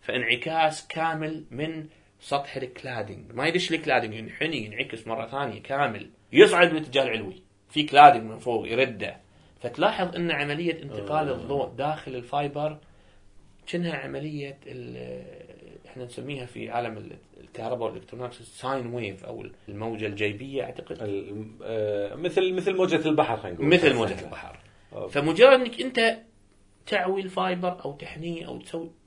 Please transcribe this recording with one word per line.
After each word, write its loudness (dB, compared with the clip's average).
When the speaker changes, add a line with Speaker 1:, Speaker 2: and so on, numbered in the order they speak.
Speaker 1:
فانعكاس 0
كامل -4
من -8
سطح -6
الكلادينج. -10
ما -2
يدش 0
الكلادينج 0
ينحني، -4
ينعكس -8
مرة -6
ثانية -6
كامل، -4
يصعد 10
بالاتجاه 0
العلوي. -4
في -2
كلادينج 12
من -10
فوق -2
يرده. -2
فتلاحظ -2
أن -2
عملية -2
انتقال -4
Speaker 2:
آه. -2
Speaker 1:
الضوء -4
داخل -6
الفايبر -4
كأنها -4
عملية -8
ال-، -14
إحنا -14
نسميها -12
في -12
عالم -4
ال-، -16
الكهرباء -6
والإلكترونات -12
ساين -8
ويف -8
أو -12
الموجة -8
الجيبية، -4
أعتقد. -10
Speaker 2:
ال-، -8
آه، -2
مثل، 0
مثل 0
موجة 2
البحر، 4
خلينا -10
نقول. 0
Speaker 1:
مثل 8
موجة 0
البحر. -14
Speaker 2:
أوكي. -10
Speaker 1:
فمجرد 8
إنك -4
أنت 2
تعوي 0
الفايبر -2
أو -6
تحنيه -10
أو -10
تسوي -10